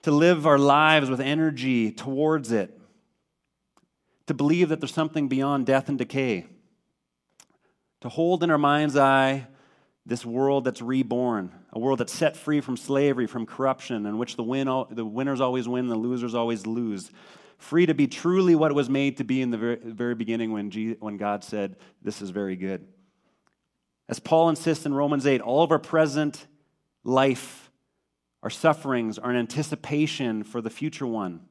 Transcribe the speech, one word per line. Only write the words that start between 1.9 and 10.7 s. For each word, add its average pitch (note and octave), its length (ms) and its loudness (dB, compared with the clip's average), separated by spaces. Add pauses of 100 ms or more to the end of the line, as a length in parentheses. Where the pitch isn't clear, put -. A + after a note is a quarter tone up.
towards C#3 580 -2
it, G#2 260 -2 (1500)
to D#3 80 -2
believe D#3 360 4
that D#3 100 -2
there's C#3 120 -6
something D#3 360 -2
beyond C3+ 360 0
death C3+ 240 2
and C#3+ 80 -2
decay, B2 480 -2 (1600)
to B2+ 80 -12
hold E3 340 0
in E3+ 80 2
our D3+ 80 4
mind's D3 380 2
eye C3+ 500 4 (640)
this A#2+ 160 -6
world C3 400 0
that's B2 160 -4